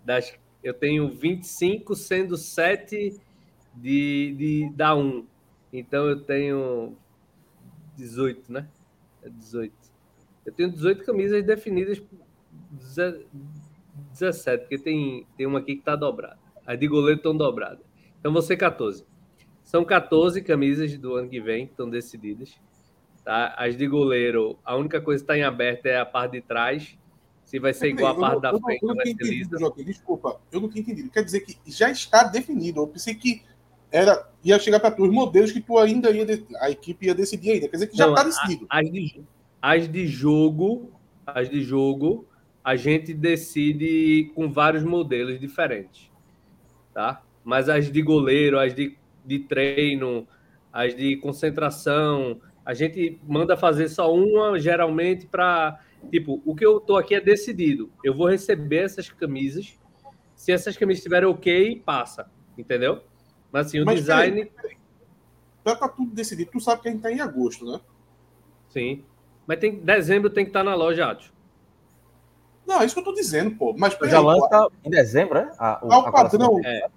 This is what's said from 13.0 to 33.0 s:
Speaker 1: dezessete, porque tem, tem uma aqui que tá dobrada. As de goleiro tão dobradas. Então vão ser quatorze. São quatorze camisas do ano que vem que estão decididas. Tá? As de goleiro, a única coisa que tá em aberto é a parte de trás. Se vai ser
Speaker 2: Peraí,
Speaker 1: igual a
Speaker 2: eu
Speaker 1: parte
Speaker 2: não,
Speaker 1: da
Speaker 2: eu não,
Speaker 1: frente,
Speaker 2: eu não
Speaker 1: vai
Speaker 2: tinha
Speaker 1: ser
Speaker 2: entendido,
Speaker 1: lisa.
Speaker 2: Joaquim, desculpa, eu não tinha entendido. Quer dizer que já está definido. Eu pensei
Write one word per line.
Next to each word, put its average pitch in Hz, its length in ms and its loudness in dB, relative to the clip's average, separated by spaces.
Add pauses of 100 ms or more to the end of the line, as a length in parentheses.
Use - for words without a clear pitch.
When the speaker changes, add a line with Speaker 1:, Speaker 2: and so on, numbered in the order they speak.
Speaker 1:
dezessete, 170 520 -4
porque 139 140 -8
tem, 139 480 -4 (120)
tem 131 80 -4
uma 139 140 -2
aqui 139 160 -8
que 139 80 -14
tá 147 120 -2
dobrada. 139 420 -6 (280)
As 120 140 -8
de 147 80 0
goleiro 147 340 2
tão 160 140 -2
dobradas. 120 480 -4 (360)
Então 151 140 -2
vão 165 80 2
ser 175 160 -2
quatorze. 123 480 -2 (580)
São 170 200 0
quatorze 175 580 2
camisas 143 560 0
do 127 180 -8
ano 123 140 -4
que 123 120 -10
vem 113 240 -4
que - 80 -20
estão 120 160 -8
decididas. 117 680 -12 (680)
Tá? 113 320 -2
As 120 180 -4
de 135 120 -4
goleiro, 120 760 0
a 123 140 -6
única 151 240 -4
coisa 147 200 -2
que 139 60 -10
tá 147 100 0
em 147 60 0
aberto 123 440 -2
é 123 120 0
a 123 60 -2
parte 123 280 -6
de 123 80 -12
trás. 123 560 -4 (460)
Se 135 160 -10
vai 131 140 0
ser 143 200 -2
Speaker 2:
Peraí, - 20 -4
Speaker 1:
igual 135 160 2
a - 40 -2
Speaker 2:
eu 175 60 -4
Speaker 1:
parte - 140 2
Speaker 2:
não, - 60 -2
Speaker 1:
da - 80 -2
Speaker 2:
eu - 40 0
não, 220 80 -2
Speaker 1:
frente, 240 220 -4
Speaker 2:
eu 220 40 -2
não 233 80 -2
Speaker 1:
vai 254 100 -2
Speaker 2:
tinha 233 120 -4
Speaker 1:
ser - 60 -8
Speaker 2:
entendido, 190 280 -4
Speaker 1:
lisa. 165 80 -6
Speaker 2:
Joaquim, 151 240 -4
desculpa, - 580 -6 (100)
eu 190 100 -4
não 214 80 -6
tinha 214 120 -8
entendido. 226 280 -8
Quer 214 140 -2
dizer 190 180 -4
que - 240 -20
já 220 260 2
está 233 320 4
definido. 180 580 -2
Eu 151 60 -2
pensei 220 280 -10